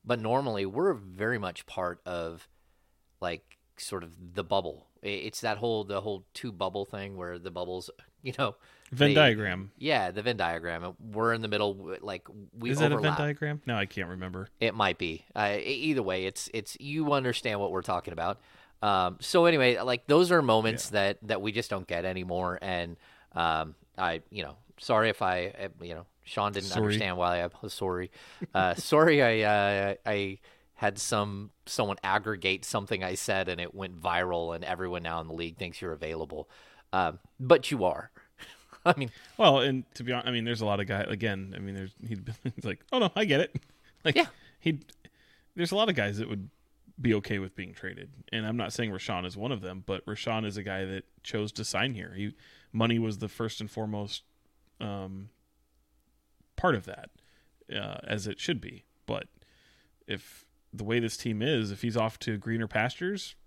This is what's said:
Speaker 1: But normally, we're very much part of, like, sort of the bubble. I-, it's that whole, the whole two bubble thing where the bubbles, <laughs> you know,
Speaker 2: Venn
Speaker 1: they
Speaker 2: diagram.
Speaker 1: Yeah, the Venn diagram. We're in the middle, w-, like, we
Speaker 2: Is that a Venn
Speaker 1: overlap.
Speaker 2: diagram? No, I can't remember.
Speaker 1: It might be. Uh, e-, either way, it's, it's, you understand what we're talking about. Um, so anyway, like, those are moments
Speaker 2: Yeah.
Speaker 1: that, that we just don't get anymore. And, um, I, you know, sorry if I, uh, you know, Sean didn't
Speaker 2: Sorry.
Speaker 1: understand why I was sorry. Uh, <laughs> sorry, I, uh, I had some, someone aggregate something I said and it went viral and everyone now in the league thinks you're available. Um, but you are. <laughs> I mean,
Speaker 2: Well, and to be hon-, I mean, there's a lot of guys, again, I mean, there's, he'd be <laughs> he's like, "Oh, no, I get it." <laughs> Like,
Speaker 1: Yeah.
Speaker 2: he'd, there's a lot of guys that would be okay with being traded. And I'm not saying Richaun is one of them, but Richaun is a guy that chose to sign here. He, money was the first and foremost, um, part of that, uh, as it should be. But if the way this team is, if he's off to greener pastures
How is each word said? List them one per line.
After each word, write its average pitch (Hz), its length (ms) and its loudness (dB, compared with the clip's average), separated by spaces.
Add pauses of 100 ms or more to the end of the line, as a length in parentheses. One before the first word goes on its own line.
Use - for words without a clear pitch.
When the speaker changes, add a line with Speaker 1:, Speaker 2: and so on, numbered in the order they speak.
Speaker 1:
But 120 160 0
normally, 113 460 0
we're 143 300 0
very 101 440 -2
much 90 280 -6
part 87 400 -4
of, 85 420 -6 (720)
like, 85 380 -6 (180)
sort 92 260 -8
of 87 320 -16
the 98 100 -2
bubble. 87 420 -2 (180)
I-, 101 40 -4
it's 101 340 -6
that 107 160 0
whole, 110 260 0
the 98 160 -2
whole 98 320 -6
two 117 200 -8
bubble 95 340 -2
thing 98 320 -10
where 87 200 -8
the 90 120 -10
bubbles, 90 400 -6 (160)
<laughs> - 160 -20
you 123 160 -8
know, 117 180 -2 (360)
Speaker 2:
Venn 143 180 6
Speaker 1:
they 139 40 4
Speaker 2:
diagram. 101 640 4
Speaker 1:
Yeah, 123 320 2
the 101 120 -6
Venn 117 160 0
diagram. 85 640 -2
We're 113 340 0
in 113 80 -2
the 110 60 -4
middle, 104 260 0
w-, 92 260 -8
like, 98 260 -10 (320)
we 117 120 -2
Speaker 2:
Is 143 80 2
that 151 80 2
a - 40 0
Venn 143 80 2
Speaker 1:
overlap. 156 200 0
Speaker 2:
diagram? 147 480 -4
No, 120 100 -2
I 101 100 0
can't 92 220 -8
remember. 92 400 -8 (100)
Speaker 1:
It 110 160 0
might 98 220 4
be. 80 280 -4 (100)
Uh, 104 240 2
e-, - 40 -4 (280)
either 131 120 2
way, 92 240 0
it's, - 280 -6
it's, - 260 -8
you 147 320 0
understand 123 480 2
what 92 120 0
we're 92 100 0
talking 90 320 -2
about. 85 260 -2 (420)
Um, 92 380 4
so - 240 6
anyway, 131 340 6
like, 120 280 -2
those 170 260 8
are 170 80 8
moments 110 500 4
Speaker 2:
Yeah. 104 180 4
Speaker 1:
that, 101 160 -2
that 104 180 -2
we 107 100 -2
just 110 160 -2
don't 92 180 -4
get 87 200 -2
anymore. 90 560 -2
And, 87 340 -2 (380)
um, 80 400 2 (240)
I, 85 320 0
you 98 120 -8
know, 71 140 -10 (220)
sorry 113 320 4
if - 100 -2
I, 92 280 2
uh, 98 360 -10
you 85 100 -10
know, 87 120 -12 (180)
Sean 104 280 -2
didn't 98 160 -4
Speaker 2:
Sorry. 107 180 2
Speaker 1:
understand 104 320 0
why 87 260 2
I 87 60 -4 (100)
was 107 140 -10
sorry. 92 360 -2 (440)
Uh, 92 200 4
<laughs> - 20 -2
sorry, 156 460 6 (220)
I, 101 460 4
uh, 98 40 -2 (120)
I 101 320 -2 (340)
had 101 260 -2
some, 104 520 -2 (160)
someone 101 360 0
aggregate 98 640 0
something 101 400 -2
I 92 120 -2
said 95 340 0
and 87 100 -4
it 87 140 -8
went 92 260 -8
viral 87 560 0
and 85 80 -8
everyone 90 380 -4
now 82 180 -4
in 80 80 -10
the 80 60 -8
league 82 240 -6
thinks 87 240 -8
you're 85 100 -6
available. 78 560 -8 (460)
Um, 87 240 2 (200)
but 147 320 6
you 117 140 0
are. - 260 0 (380)
<laughs> - 380 -20
I 175 100 6
mean, 127 140 -4 (260)
Speaker 2:
Well, 156 240 8
and 131 240 2 (120)
to 127 80 -10
be 123 80 -2
hon-, 120 140 -2
I 123 40 0
mean, 117 160 0
there's 117 160 -2
a 107 40 0
lot 101 140 2
of 98 60 0
guys, 98 240 0
again, 98 440 -2
I 90 60 -8
mean, 98 140 -6
there's, 95 180 -8 (160)
he'd 104 160 -6
be 117 80 -8 (120)
<laughs> 123 120 -4
he's - 80 -12
like, 98 260 -4
"Oh, 254 80 2
no, 208 160 4
I 214 120 2
get 147 140 4
it." - 140 -2 (260)
<laughs> - 260 -20
Like, 147 100 4
Speaker 1:
Yeah. 339 100 6 (340)
Speaker 2:
he'd, 160 260 0 (680)
there's 170 180 -2
a 190 40 0
lot 214 140 4
of 170 60 0
guys 101 200 0
that 113 140 -4
would 101 180 -6 (520)
be 120 140 4
okay 101 240 0
with 95 180 -6
being 92 160 -10
traded. 92 380 -12 (220)
And 110 140 -4
I'm 117 120 -2
not 104 160 -4
saying 113 160 -2
Richaun 95 360 -4
is 90 100 -10
one 117 160 -6
of 101 100 -6
them, 92 240 -10
but 98 200 -4
Richaun 110 400 -4
is 101 120 -6
a 101 40 -8
guy 95 220 -4
that 95 200 -6 (180)
chose 107 300 -4
to 110 120 -8
sign 117 300 0
here. 90 220 -10
He, 101 180 -4 (380)
money 117 260 4
was 110 200 0
the 110 100 -6
first - 320 -6
and 107 100 -8
foremost, 104 520 -6 (600)
um, 98 480 -8 (1300)
part 175 180 4
of 98 120 -2
that, - 240 -14 (640)
uh, 101 300 -6
as 104 220 -4
it - 140 -8
should 135 200 -2
be. - 240 -14 (220)
But 110 180 -4 (840)
if - 400 -10 (260)
the 110 120 -10
way 117 160 2
this 113 160 -2
team 110 260 -2
is, 117 280 2
if 98 120 -6
he's 117 140 0
off 113 240 0
to 110 160 -4
greener 113 320 -2
pastures 175 640 -2 (120)